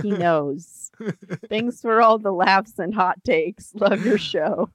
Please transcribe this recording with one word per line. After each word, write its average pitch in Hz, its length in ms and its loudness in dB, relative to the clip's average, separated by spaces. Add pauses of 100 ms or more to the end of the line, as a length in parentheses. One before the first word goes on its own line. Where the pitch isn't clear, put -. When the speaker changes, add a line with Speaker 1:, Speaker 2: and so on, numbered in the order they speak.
Speaker 1:
He 208 80 -2
Speaker 2:
<laughs> - 20 0
Speaker 1:
knows.' 160 800 -2 (580)
Thanks 233 320 -4
for 226 220 0
all 220 160 6
the 208 140 -4
laughs 190 460 2
and 190 160 -4
hot 185 300 -2
takes. 165 500 -2
Love 196 320 0
your 208 120 2
show." 175 560 -2